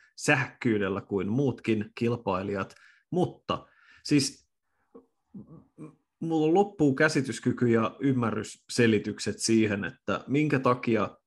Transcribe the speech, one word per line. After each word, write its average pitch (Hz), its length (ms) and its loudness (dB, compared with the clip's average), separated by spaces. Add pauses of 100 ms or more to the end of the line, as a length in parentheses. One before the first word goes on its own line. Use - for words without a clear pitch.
(180)
sähkyydellä 107 840 0
kuin 98 280 -4
muutkin 113 680 -2
kilpailijat. 98 800 -4 (360)
Mutta - 560 -4 (360)
siis - 440 -2 (1300)
m-, 156 100 -18 (320)
mulla 160 340 0
loppuu 175 420 2
käsityskyky 131 720 0
ja 113 320 2
ymmärrysselitykset 110 1400 0
siihen, 107 440 2
että - 440 -6
minkä 143 320 0
takia, 123 680 0